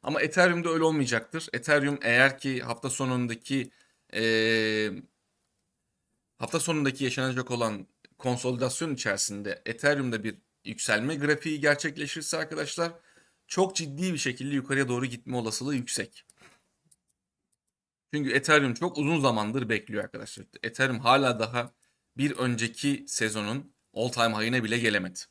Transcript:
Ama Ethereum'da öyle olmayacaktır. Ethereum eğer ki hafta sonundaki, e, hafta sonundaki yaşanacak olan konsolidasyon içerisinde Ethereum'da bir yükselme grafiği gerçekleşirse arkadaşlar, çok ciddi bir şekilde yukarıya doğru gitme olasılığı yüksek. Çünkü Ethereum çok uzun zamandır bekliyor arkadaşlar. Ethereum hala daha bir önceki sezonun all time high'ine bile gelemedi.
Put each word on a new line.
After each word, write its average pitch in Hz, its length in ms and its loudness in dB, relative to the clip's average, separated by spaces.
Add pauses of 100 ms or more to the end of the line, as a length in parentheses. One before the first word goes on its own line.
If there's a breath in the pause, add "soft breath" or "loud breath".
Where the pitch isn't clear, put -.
Ama 147 180 -2
Ethereum'da 170 480 4
öyle 160 160 2
olmayacaktır. 147 680 0
Ethereum 143 500 2
eğer 131 360 4
ki 131 240 -4
hafta 123 280 -6
sonundaki, 123 800 -2 (440 soft breath)
e, 110 80 0 (2250)
hafta 156 220 -2
sonundaki 139 440 0
yaşanacak 127 460 -2
olan 110 360 -2 (320)
konsolidasyon 127 760 -2
içerisinde 101 720 -4
Ethereum'da 127 580 0
bir 107 100 -4 (300)
yükselme 113 520 0
grafiği 147 440 0
gerçekleşirse 147 760 0
arkadaşlar, 160 560 -4 (540 soft breath)
çok 190 300 2
ciddi 160 360 -2
bir 156 60 -2
şekilde 131 360 -2
yukarıya 135 340 0
doğru 123 180 0
gitme 123 300 -8
olasılığı 123 380 -2
yüksek. - 500 -4 (1900 soft breath)
Çünkü 143 160 -2
Ethereum 135 440 4
çok 175 240 -4
uzun 151 220 2
zamandır 113 480 2
bekliyor 104 360 -2
arkadaşlar. - 420 -14 (160)
Ethereum 127 380 0
hala 127 380 4
daha 120 340 -2 (440 soft breath)
bir 139 140 0
önceki 123 760 -2
sezonun 110 640 -2 (220)
all 117 140 0
time 117 280 2
high'ine 117 280 2
bile 110 140 0
gelemedi. 101 400 0 (120)